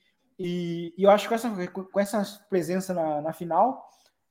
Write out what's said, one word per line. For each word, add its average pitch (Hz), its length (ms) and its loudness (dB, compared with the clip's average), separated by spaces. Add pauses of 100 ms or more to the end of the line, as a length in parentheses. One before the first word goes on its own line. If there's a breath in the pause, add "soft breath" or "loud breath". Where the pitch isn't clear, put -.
(380 soft breath)
e, 175 580 -4
e 185 60 -4
eu 196 80 8
acho 208 140 6
que - 60 -8
com 226 40 0
essa, 208 340 -4
com 190 320 -6
essa 202 480 -4
presença 185 460 0
na, 156 260 -2
na 160 120 -4
final, 180 580 0 (400 loud breath)